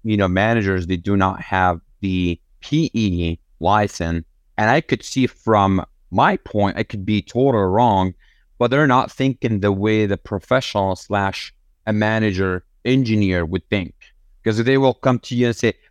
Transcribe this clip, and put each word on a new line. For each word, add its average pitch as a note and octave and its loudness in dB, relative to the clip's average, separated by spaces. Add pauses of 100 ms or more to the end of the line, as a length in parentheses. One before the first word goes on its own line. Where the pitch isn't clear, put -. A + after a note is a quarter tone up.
you A2 0
know, G2 2
managers, G2 0
they F#2 -2
do G2 0
not F#2 0
have F#2 0 (180)
the F2+ -2 (220)
P D#3 -2
E F2 -2 (220)
license. E2+ 0 (320)
And G#2+ 0
I C#3 4
could - -4
see C3 -2
from G2 0 (240)
my C#3+ 0
point, G2+ -2
I A2+ -2
could G2 -10
be G#2+ 0
totally A#2+ 0
wrong, F#2+ 2 (440)
but A#2+ 2
they're D3 2
not C3 2
thinking A#2+ -2
the G2+ 2
way G#2+ 2
the G2 -2
professional G2+ -2
slash - -4 (320)
a A2 -2
manager G#2 0 (220)
engineer G#2+ 0
would F2 -6
think. F#2 -4 (500)
'Cause A2+ -2
they C3 2
will C3+ 2
come B2+ -2
to - -10
you A#2+ 2
and A#2 -2
say, A2+ -2 (180)